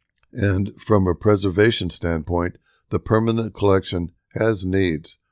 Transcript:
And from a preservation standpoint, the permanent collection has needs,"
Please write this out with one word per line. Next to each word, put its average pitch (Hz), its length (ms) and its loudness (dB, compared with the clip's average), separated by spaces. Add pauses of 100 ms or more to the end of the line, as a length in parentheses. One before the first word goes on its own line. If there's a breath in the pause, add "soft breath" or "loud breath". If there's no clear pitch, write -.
(340)
And 101 440 -2
from 98 300 2
a 85 80 2
preservation 101 720 2
standpoint, 85 680 -4 (320)
the 107 100 -2
permanent 113 560 0
collection 95 560 0 (220)
has 110 320 -2
needs," 92 520 -2 (140)